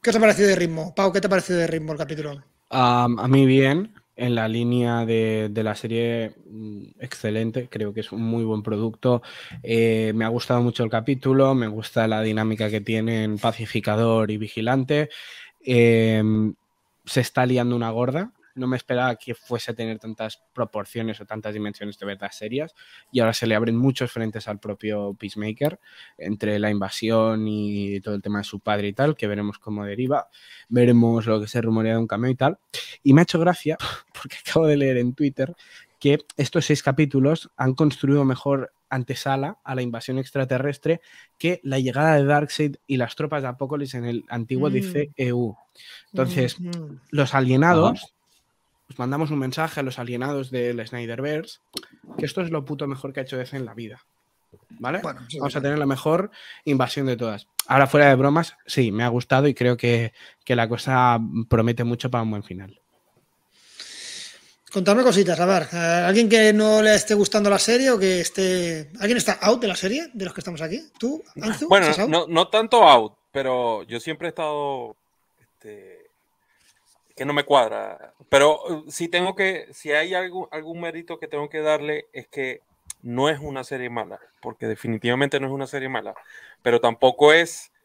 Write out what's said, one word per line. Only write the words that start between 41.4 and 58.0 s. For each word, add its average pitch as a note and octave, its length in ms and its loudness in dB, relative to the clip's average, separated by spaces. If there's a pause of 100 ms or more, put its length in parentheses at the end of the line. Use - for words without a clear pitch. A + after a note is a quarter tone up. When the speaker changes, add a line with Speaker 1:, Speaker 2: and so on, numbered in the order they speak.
Speaker 2:
la C3+ 160 -2
llegada C3+ 360 2
de C#3+ 80 4
Darkseid D3 540 0 (100)
y C3+ 80 -2
las A#2+ 220 -2
tropas D3+ 240 -4
de C3 80 -6
Apokolips C3+ 460 -8
en A#2+ 100 -6
el A#2+ 240 -6
antiguo B2+ 400 -2
Speaker 1:
Mm. C3 40 -2
Speaker 2:
D C3 80 0
C D3+ 360 -4
E B2 160 -2
U. A#2+ 240 -2 (560)
Entonces, C3 440 -2
Speaker 1:
Mm, F3 120 -10
mm. D#3 400 -12
Speaker 2:
los C#3+ 240 0
alienados C#3+ 640 4
Speaker 3:
Ajá. - 160 -20 (720)
Speaker 2:
Pues - 120 -14
mandamos C#3+ 320 -2
un D3 80 -2
mensaje D3+ 400 -4
a C#3 40 -2
los C3 160 -8
alienados B2+ 520 -6
del A#2+ 340 -4
Snyderverse, C3 720 -8 (580)
que - 80 -4
esto E3 160 -4
es E3 100 -6
lo D3 140 -4
puto C#3+ 220 -8
mejor C3+ 260 -8
que C#3+ 60 -10
ha C3+ 40 -4
hecho C3 140 -10
D B2+ 80 -6
C C#3 120 -12
en C3 80 -8
la A2 80 -14
vida, G#2+ 320 -16 (720)
¿vale? C#3 200 -6
Speaker 1:
Bueno, C3+ 300 -10
sí, D#3+ 100 -12
Speaker 2:
Vamos C#3+ 160 -4
a D3+ 40 -4
Speaker 1:
sí. C3+ 40 -4
Speaker 2:
tener D3 160 0
la D3 60 0
mejor D#3 460 0 (340)
invasión C3+ 420 0
de B2 100 -2
todas. A2 300 -6 (200)
Ahora, C3+ 200 6
fuera D3 220 8